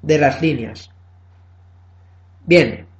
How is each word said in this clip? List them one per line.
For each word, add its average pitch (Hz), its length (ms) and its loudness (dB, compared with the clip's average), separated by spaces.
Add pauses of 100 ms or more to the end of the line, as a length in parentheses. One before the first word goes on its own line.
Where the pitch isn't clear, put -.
de 151 160 0
las 139 220 0
líneas. 123 500 -6 (1600)
Bien, 165 400 2 (140)